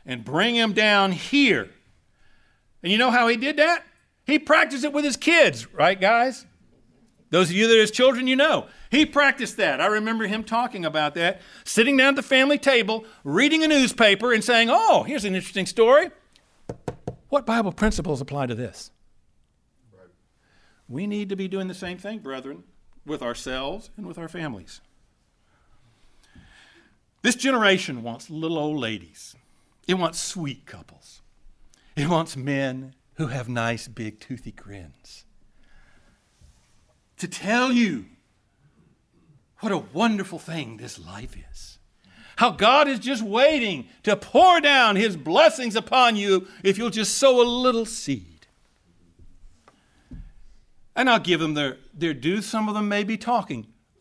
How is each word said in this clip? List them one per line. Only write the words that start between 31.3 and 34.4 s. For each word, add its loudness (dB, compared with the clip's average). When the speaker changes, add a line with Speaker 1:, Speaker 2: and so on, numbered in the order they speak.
Speaker 1:
It -2
wants 0
men -6
who -6
have -10
nice, -6
big, -12
toothy -14